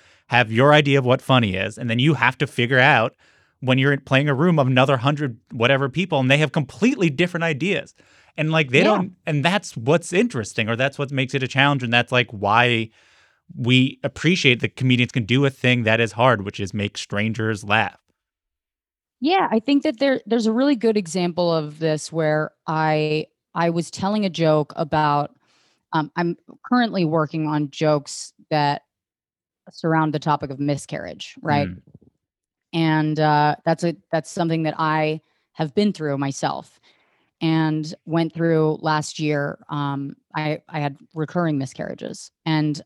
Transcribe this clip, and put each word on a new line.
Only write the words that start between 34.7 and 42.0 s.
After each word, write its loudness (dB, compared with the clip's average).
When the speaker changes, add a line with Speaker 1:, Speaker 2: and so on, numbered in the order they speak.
Speaker 2:
I 0
have -4
been 2
through -4
myself -6
and -2
went -2
through 0
last -2
year. -2
Um, -6
I, -4
I -8
had -6
recurring -2
miscarriages, -10